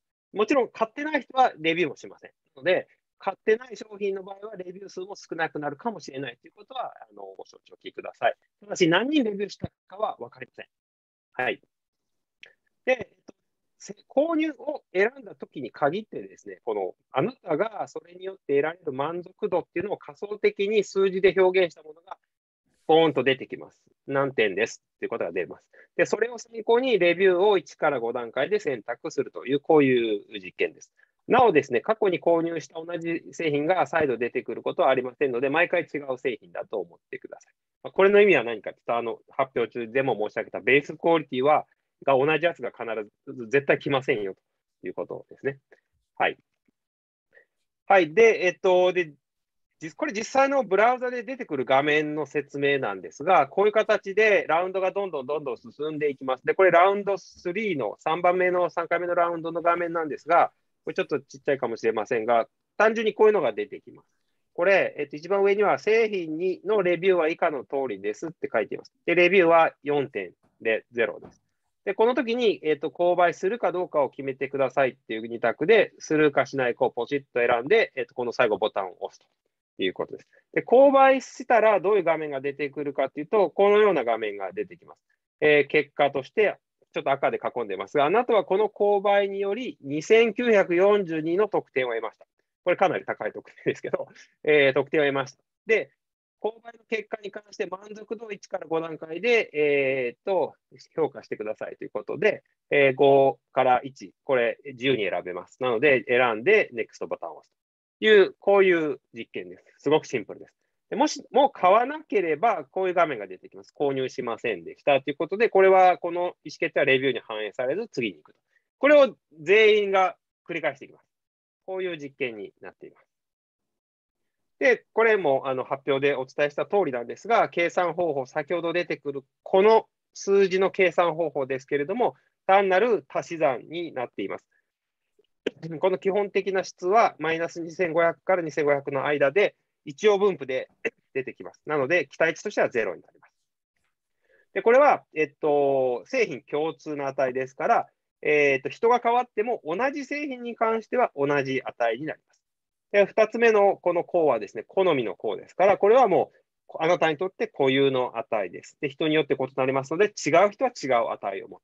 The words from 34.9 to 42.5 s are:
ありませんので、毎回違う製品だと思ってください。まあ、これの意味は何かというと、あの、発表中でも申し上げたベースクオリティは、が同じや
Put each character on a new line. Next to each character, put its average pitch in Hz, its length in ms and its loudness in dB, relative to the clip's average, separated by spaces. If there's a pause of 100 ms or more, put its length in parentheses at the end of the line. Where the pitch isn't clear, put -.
あ 131 40 4
り 127 80 0
ま 123 120 -10
せ 143 140 -2
ん 127 40 -4
の 117 80 -4
で、 135 100 0
毎 170 180 2
回 175 140 -2
違 143 160 -10
う 135 200 -8
製 120 220 -6
品 90 100 -20
だ 95 160 -12
と - 120 -8
思 85 180 -10
っ - 20 -20 (120)
て - 80 -12
く - 100 -20
だ - 120 -18
さ - 80 -20
い。 - 60 -20 (280)
ま 131 60 -16
あ、 - 40 -14
こ 190 120 4
れ 196 60 6
の 202 100 8
意 208 60 8
味 175 100 6
は 117 80 2
何 117 180 -6
か - 100 -8
と - 60 -20
い - 40 -20
う - 40 -20
と、 117 100 -2
あ 117 60 -2
の、 113 160 -8 (120)
発 135 260 -4
表 113 140 -2
中 117 200 -10
で 135 120 0
も 127 140 0 (120)
申 - 40 -10
し - 40 -18
上 107 80 -4
げ - 60 -16
た 92 100 -10
ベ 120 180 4
ー 143 60 0
ス 160 120 -14
ク - 20 -20 (100)
オ 165 100 4
リ 156 80 -6
テ 127 100 -10
ィ 127 60 0
は、 147 240 2 (380)
が 139 120 4
同 135 100 2 (120)
じ 156 60 -2
や 170 100 -2